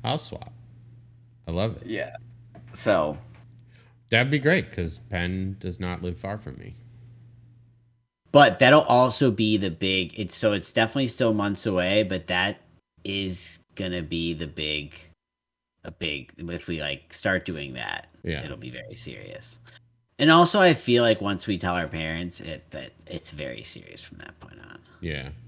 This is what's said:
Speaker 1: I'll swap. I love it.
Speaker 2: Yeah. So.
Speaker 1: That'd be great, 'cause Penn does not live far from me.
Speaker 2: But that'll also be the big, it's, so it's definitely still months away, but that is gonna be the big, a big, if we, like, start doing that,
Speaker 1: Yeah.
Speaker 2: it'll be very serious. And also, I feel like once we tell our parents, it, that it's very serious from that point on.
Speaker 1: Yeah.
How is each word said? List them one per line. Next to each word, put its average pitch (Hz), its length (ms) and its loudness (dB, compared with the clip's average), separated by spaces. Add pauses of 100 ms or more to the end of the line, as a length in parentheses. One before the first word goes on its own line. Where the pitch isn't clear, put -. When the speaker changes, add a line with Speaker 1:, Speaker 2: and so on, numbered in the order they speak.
Speaker 1:
I'll 156 140 -2
swap. - 340 -10 (960)
I 82 40 -6
love 98 260 -2
it. - 80 -18
Speaker 2:
Yeah. 98 300 -8 (580)
So. 78 460 0 (920)
Speaker 1:
That'd 127 220 4
be 147 80 2
great, 151 320 2
'cause 82 260 -4 (140)
Penn 95 480 -2
does 90 200 -8
not 90 220 -6
live 87 160 -6
far 101 220 -8
from - 180 -14
me. - 160 -16 (1600)
Speaker 2:
But 143 280 8
that'll 139 240 8
also 123 460 4
be 107 280 2
the 95 140 0
big, 92 460 -2
it's, 98 180 -8
so 107 180 2
it's 98 180 -6
definitely 120 380 0
still 117 240 0
months 101 320 -2
away, 95 380 2
but 92 240 -4
that 92 340 -2 (420)
is 98 560 -6 (160)
gonna 90 260 -6
be 82 320 -4
the 80 140 -6
big, 76 460 -6 (920)
a 85 80 -12
big, 73 460 -8
if 85 300 -10
we, 82 120 -4
like, 71 320 -8
start 95 340 -2
doing 71 280 -8
that, 50 340 -10 (160)
Speaker 1:
Yeah. 76 220 -6
Speaker 2:
it'll 71 100 -10
be 58 140 -14
very 62 260 -16
serious. 50 640 -16 (580)
And 151 140 6
also, 170 300 8
I 175 140 8
feel 120 280 2
like 113 160 4
once 98 260 -4
we 98 120 -2
tell 87 180 0
our 85 140 -2
parents, 82 500 -6
it, - 320 -12
that 65 220 -14 (140)
it's - 240 -12
very 69 320 -10
serious - 380 -16
from 50 180 -20
that - 200 -20
point 50 220 -20
on. - 180 -20 (220)
Speaker 1:
Yeah. 71 280 -6 (180)